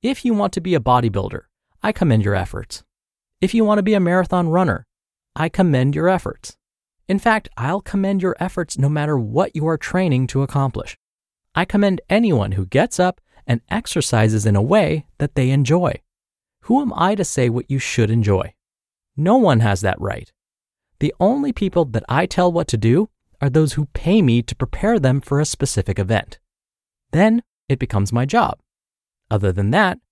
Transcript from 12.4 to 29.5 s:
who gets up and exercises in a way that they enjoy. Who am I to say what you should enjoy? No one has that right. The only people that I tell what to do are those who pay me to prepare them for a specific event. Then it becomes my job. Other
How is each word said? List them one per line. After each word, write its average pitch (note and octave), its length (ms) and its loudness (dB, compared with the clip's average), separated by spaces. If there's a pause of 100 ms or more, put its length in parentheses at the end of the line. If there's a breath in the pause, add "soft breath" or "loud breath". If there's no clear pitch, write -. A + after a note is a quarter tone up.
who F#2+ 140 -4
gets E3 340 0
up F3+ 200 0 (260 soft breath)
and A#2+ 140 0 (100)
exercises A2 760 0
in G2+ 100 2
a G2+ 60 2
way D#3 440 0 (120)
that - 160 -4
they C3 160 0
enjoy. D3 500 0 (640)
Who B3+ 180 2
am C4 140 -4
I F#3+ 200 0
to G3 100 -2
say B2+ 240 0
what A#2+ 220 -4
you C3+ 80 -2
should A2+ 320 0
enjoy? G#2 440 0 (640)
No F3 200 2
one E3+ 240 4
has G2+ 200 2
that G2 200 -2
right. - 320 -8 (680)
The D3 200 -2
only C4+ 320 0
people F#3 340 0
that A#2 220 -4
I D3+ 180 0
tell F3+ 260 0
what E3+ 160 -2
to - 80 -2
do A#2 340 2 (300)
are C#3 100 0
those D3+ 220 2
who D3 140 -4
pay G3+ 360 0
me A#2+ 200 4
to - 120 -8
prepare G#3 460 -2
them C3 200 2
for C#3+ 200 -2
a D3+ 60 0
specific - 520 -4
event. G2+ 400 -4 (720)
Then A3 320 2 (260)
it C#3 100 0
becomes G2+ 340 -2
my A#2+ 140 0
job. G#3+ 340 0 (680)
Other G2+ 200 0